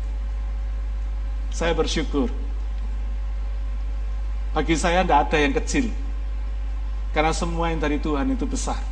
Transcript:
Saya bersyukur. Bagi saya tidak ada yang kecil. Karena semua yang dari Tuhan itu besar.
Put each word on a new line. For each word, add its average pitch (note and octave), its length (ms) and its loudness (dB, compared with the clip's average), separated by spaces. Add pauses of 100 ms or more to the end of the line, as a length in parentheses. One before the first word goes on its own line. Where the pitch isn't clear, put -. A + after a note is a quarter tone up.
(1500)
Saya E3 220 2
bersyukur. D3 560 2 (2250)
Bagi D#3 240 2
saya F3+ 320 4
tidak D3 240 4
ada D#3+ 80 4
yang C#3+ 160 4
kecil. C#3+ 320 2 (1300)
Karena D#3 160 4
semua E3+ 400 0
yang D#3 80 -2
dari D3 240 0
Tuhan C#3 320 0
itu D3+ 80 -2
besar. C3 480 -2